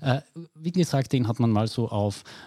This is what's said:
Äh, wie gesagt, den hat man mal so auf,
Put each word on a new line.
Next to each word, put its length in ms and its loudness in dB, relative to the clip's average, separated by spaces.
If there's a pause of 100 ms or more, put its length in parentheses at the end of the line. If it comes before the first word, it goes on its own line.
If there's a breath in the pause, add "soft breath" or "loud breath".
Äh, 200 0 (340)
wie 160 -8
gesagt, 420 0
den 140 2
hat 140 -2
man 100 4
mal 160 2
so 220 -2
auf, 340 -2 (240 loud breath)